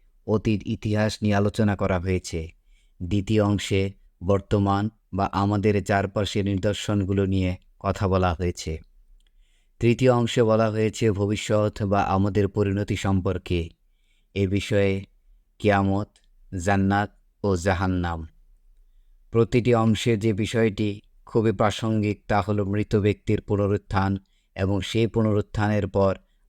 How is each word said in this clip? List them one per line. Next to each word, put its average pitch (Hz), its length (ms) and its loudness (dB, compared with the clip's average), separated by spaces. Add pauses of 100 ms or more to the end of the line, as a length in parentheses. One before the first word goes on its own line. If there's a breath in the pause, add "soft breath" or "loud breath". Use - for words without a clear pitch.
(260)
অতীত 104 400 0
ইতিহাস 107 560 -2
নিয়ে 104 120 2
আলোচনা 104 420 2
করা 92 220 0
হয়েছে। 87 500 -4 (540)
দ্বিতীয় 101 420 0
অংশে 98 480 0 (320)
বর্তমান 98 680 0 (220)
বা 95 200 -2
আমাদের 104 520 2
চারপাশের 101 600 -2
নিদর্শনগুলো 98 840 -2
নিয়ে 92 300 0 (240)
কথা 98 280 -2
বলা 92 260 2
হয়েছে। 85 440 -6 (1000)
তৃতীয় 120 340 4
অংশে 120 300 2
বলা 110 280 4
হয়েছে 110 400 0
ভবিষ্যৎ 107 720 0
বা 98 200 0
আমাদের 98 460 2
পরিণতি 101 480 -2
সম্পর্কে, 92 720 -2 (640)
এ 98 140 0
বিষয়ে 98 560 0 (540)
কিয়ামত, 98 500 2 (560)
জান্নাত 101 540 2 (260)
ও 98 120 2
জাহান্নাম। 87 720 -2 (1000)
প্রতিটি 117 440 2
অংশে 113 420 2
যে 107 160 0
বিষয়টি 104 680 -2 (260)
খুবই 113 260 2
প্রাসঙ্গিক 104 760 0
তা 104 120 2
হলো 104 240 -2
মৃত 104 320 -2
ব্যক্তির 104 440 0
পুনরুত্থান 98 760 0 (380)
এবং 95 260 -2
সেই 113 260 0
পুনরুত্থানের 104 800 0
পর 98 300 0 (320)